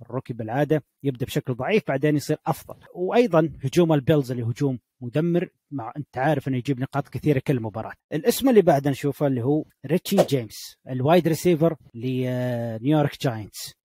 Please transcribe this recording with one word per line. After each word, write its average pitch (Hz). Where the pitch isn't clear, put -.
الروكي 123
بالعادة 131
يبدأ 127
بشكل 143
ضعيف، 151
بعدين 147
يصير 147
أفضل. -
وأيضا 180
هجوم 160
البيلز 143
اللي 120
هجوم 123
مدمر، 170
مع 123
أنت -
عارف 139
إنه 131
يجيب 123
نقاط 135
كثيرة 135
كل 131
مباراة. 110
الاسم 233
اللي 220
بعده 143
نشوفه 143
اللي 127
هو 147
ريتشي 170
جيمس، -
الوايد 143
ريسيفر 165
لنيويورك 123
جاينتس. 110